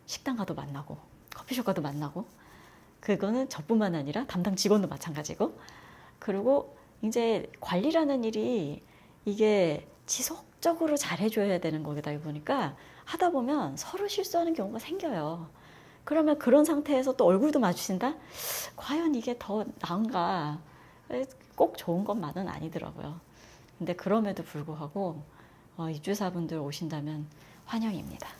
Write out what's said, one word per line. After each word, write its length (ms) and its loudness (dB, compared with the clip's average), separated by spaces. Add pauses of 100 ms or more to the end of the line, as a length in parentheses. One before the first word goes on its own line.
식당 300 -6
가도 180 -4
만나고, 420 -8 (380)
커피숍 300 -6
가도 180 0
만나고. 440 -4 (720)
그거는 480 0
저뿐만 460 2
아니라 320 -2
담당 300 0
직원도 320 4
마찬가지고. 720 -4 (600)
그리고 580 2 (260)
이제 480 2 (100)
관리라는 640 2
일이 580 0 (420)
이게 640 4 (200)
지속적으로 920 0
잘 240 -2
해줘야 400 2
되는 220 -2
거다 380 -4
보니까 560 -2 (280)
하다 260 2
보면 460 0
서로 320 -4
실수하는 460 0
경우가 240 -4
생겨요. 720 -4 (540)
그러면 340 4
그런 260 8
상태에서 520 2
또 100 6
얼굴도 320 6
마주친다? 560 0 (600)
과연 400 0
이게 220 -2
더 260 -2 (160)
나은가? 800 0 (960)
꼭 200 4
좋은 280 -2
것만은 440 -4
아니더라고요. 720 -8 (580)
근데 160 -4
그럼에도 500 0
불구하고, 800 -6 (540)
어, 140 -4
입주사분들 680 -4
오신다면 680 -6 (400)
환영입니다. 600 -4 (120)